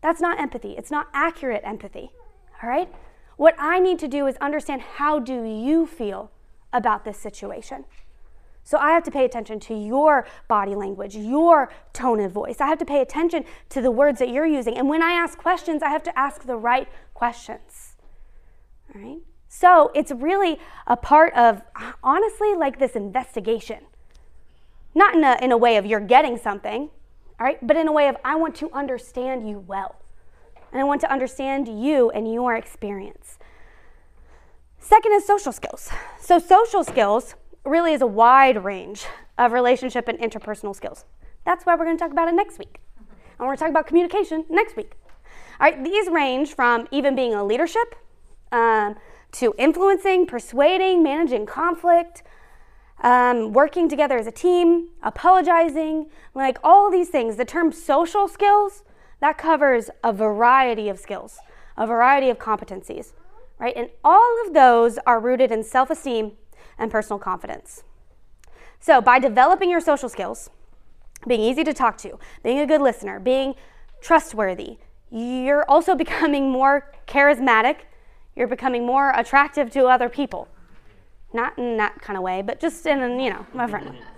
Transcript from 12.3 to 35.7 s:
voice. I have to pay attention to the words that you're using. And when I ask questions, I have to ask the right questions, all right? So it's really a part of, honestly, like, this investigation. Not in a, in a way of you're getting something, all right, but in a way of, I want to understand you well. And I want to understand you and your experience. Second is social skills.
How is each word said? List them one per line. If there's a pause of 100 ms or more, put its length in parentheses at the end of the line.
voice.
I
have
to
pay
attention (260)
to
the
words
that
you're
using.
And
when
I
ask
questions,
I
have
to
ask
the
right (260)
questions, (1000)
all
right? (300)
So
it's
really (260)
a
part
of, (420)
honestly,
like,
this
investigation. (1160)
Not
in
a,
in
a
way
of
you're
getting
something, (500)
all
right,
but
in
a
way
of,
I
want
to
understand
you
well. (760)
And
I
want
to
understand
you
and
your
experience. (1400)
Second
is
social
skills. (300)